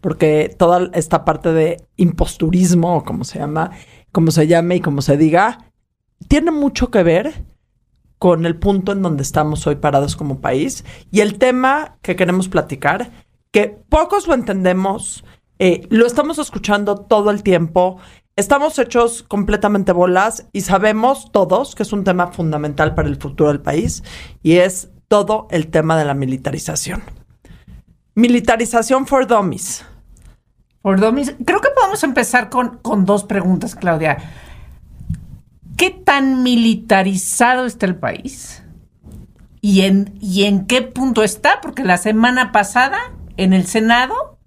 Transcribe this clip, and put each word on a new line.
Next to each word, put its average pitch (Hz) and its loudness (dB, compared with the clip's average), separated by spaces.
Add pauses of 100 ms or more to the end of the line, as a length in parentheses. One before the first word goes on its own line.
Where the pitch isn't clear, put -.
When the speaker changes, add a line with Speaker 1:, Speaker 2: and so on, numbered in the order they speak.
Speaker 1:
porque 156 0
toda 180 2
esta 160 -2
parte 160 0
de 160 0 (200)
imposturismo, 175 0
o 143 -2
como - -8
se - -12
llama, 156 -4 (400)
como 165 2
se 156 4
llame 170 2
y 180 0
como 143 -4
se 143 2
diga, 170 2 (580)
tiene 302 2
mucho 285 -2
que 196 4
ver 180 0 (720)
con 170 2
el 165 -2
punto 196 0
en 196 -2
donde 156 -2
estamos 151 -2
hoy 147 0
parados 143 0
como 139 -6
país 151 -4 (260)
y 196 2
el 208 0
tema 262 0
que 180 -6
queremos 185 0
platicar, 175 -4 (400)
que 208 0 (120)
pocos 339 0
lo 320 4
entendemos, 190 -2 (340)
eh, 180 2
lo 226 6
estamos 294 -2
escuchando 208 -2
todo 208 2
el 202 -2
tiempo, 180 2 (360)
estamos 277 0
hechos 233 0
completamente 208 0
bolas 180 2
y 196 -6
sabemos 214 0
todos 196 0
que - -6
es - -6
un 202 -4
tema 180 0
fundamental 156 -2
para 151 -2
el 143 -4
futuro 147 0
del 143 -2
país 156 -4 (400)
y 165 4
es 185 0 (200)
todo 214 0
el 160 -2
tema 160 0
de 151 0
la 143 -2
militarización. 135 -6 (1120)
Militarización 233 2
for 262 2
dummies. 196 -2 (1000)
Speaker 2:
For 196 2
dummies. 240 0 (100)
Creo 381 0
que - 0
podemos 415 0
empezar 247 0
con, 247 -4
con 208 0
dos 202 0
preguntas, 185 -2
Claudia. 160 -2 (1600)
¿Qué 370 0
tan 269 0
militarizado 233 0
está 233 -4
el 185 -2
país? - -10 (960)
¿Y 196 4
en, 196 0
y 196 0
en 196 0
qué 254 2
punto 254 -2
está? 285 0
Porque 294 -10
la 180 2
semana 233 0
pasada, 247 0 (380)
en 190 2
el 185 2
Senado 247 0